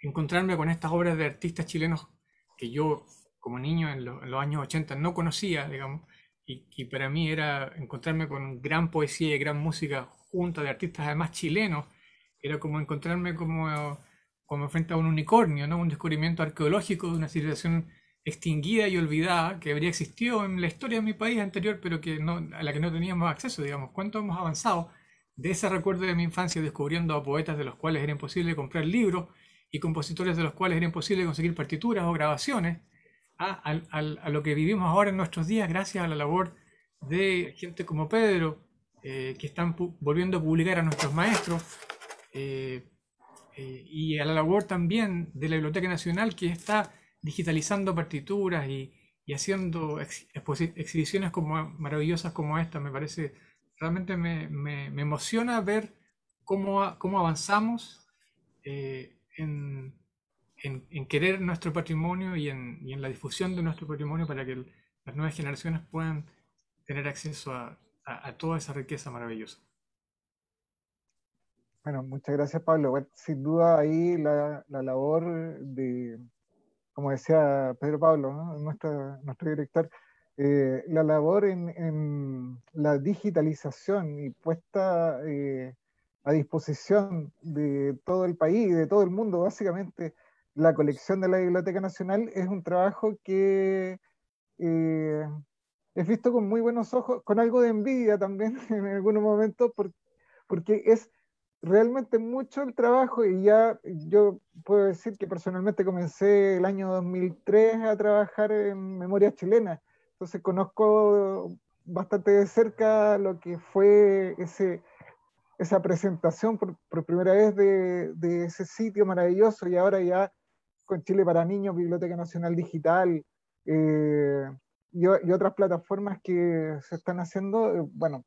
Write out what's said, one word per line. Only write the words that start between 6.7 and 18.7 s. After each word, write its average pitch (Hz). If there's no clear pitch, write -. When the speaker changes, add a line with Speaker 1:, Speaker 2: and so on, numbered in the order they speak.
Speaker 1:
y 127
para 135
mí 156
era 147
encontrarme 160
con 135
gran 160
poesía 151
y 135
gran 147
música 147
junto 175
de 143
artistas 151
además 160
chilenos, 170
era 147
como 151
encontrarme 170
como, 160
como 143
frente 165
a 165
un 160
unicornio, 156
¿no? 170
Un 170
descubrimiento 160
arqueológico 165
de 170
una 156
civilización 160
extinguida 165